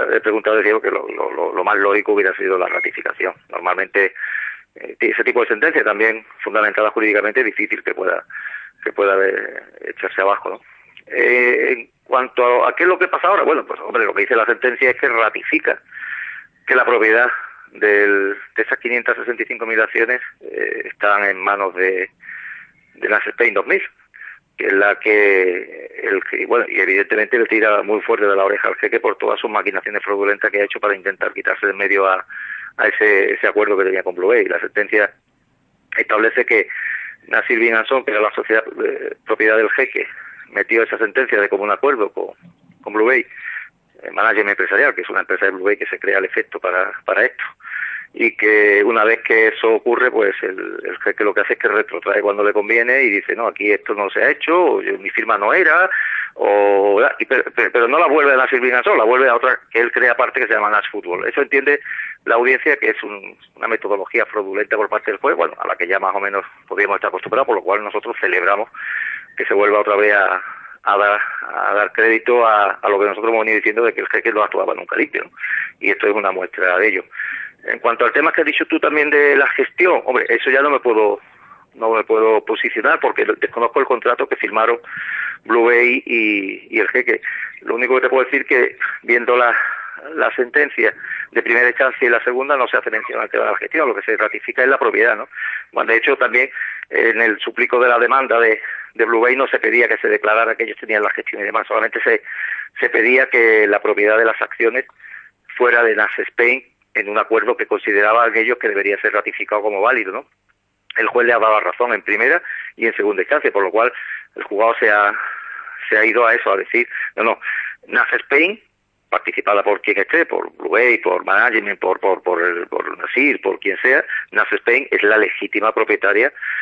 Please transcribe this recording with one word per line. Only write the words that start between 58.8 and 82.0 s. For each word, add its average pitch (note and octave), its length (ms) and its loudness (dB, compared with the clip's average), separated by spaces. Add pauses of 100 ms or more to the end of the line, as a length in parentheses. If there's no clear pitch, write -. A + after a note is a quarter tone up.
la A2+ 80 4
vuelve B2+ 240 4
a A#2+ 60 4
otra A#2+ 260 0 (100)
que A2+ 80 0
él A#2 140 2
crea A#2+ 180 4
aparte B2 300 0
que A2+ 60 -2
se A2+ 60 0
llama G#2 160 0
Nas G#2 200 0
Fútbol. F#2 360 -6
Eso - 160 -2
entiende C#3 380 0 (460)
la A#2 100 2
audiencia B2+ 400 2
que A2+ 140 -2
es - 120 -2
un, G2+ 360 -12 (180)
una A#2 140 -6
metodología G#2 560 -2
fraudulenta G#2 500 -4
por G#2+ 140 0
parte G#2+ 220 -2
del G2+ 100 -6
juez, D#3 160 0
bueno, E2 200 0
a - 80 -8
la F2+ 120 -4
que F2+ 100 -4
ya G2 120 0
más F#2+ 140 -2
o G2+ 60 -4
menos G2 260 -4 (220)
podríamos G2 280 -2
estar G2+ 120 -2
acostumbrados, G2 400 -2
por A#2 80 2
lo F#2 80 -2
cual G2+ 180 0
nosotros G#2+ 380 -6
celebramos F#2+ 500 0 (680)
que - 80 -4
se - 80 -2
vuelva G#2 260 4
otra G#2 160 0
vez G#2 180 4
a, F#2 300 2 (400)
a G2+ 140 2
dar, G#2 240 2 (260)
a G2 260 -2
dar G#2 200 0
crédito A2+ 520 2
a, G#2 260 4
a - 180 -2
lo G2+ 100 2
que G2+ 60 2
nosotros G#2+ 260 -2
hemos A2 140 2
venido A2 100 2
diciendo G#2+ 280 0
de A2+ 100 2
que - 80 -6
el F#2+ 80 -6
jeque A2 240 0
no G#2+ 100 2
actuaba F#2+ 320 -2
nunca - 220 -8
limpio, - 260 -4
¿no? - 80 -20 (480)
Y G#2 120 -2
esto G2+ 160 0
es G2+ 60 2
una G2+ 180 -2
muestra F2+ 460 -2
de G2+ 120 4
ello. F#2 160 -4 (580)
En A#2 160 -6
cuanto A#2+ 260 0
al A2 60 0
tema D3+ 200 0
que - 100 0
has D3+ 60 0
dicho D3 180 -2
tú D#3+ 140 -2
también D3+ 300 0
de D3 260 4
la C#3 140 4
gestión, D#3+ 560 0
hombre, B2 240 0
eso A#2 200 0
ya C3 120 4
no D3 100 2
me C#3 80 2
puedo, G#2+ 400 2 (560)
no A2+ 160 -2
me A2 120 2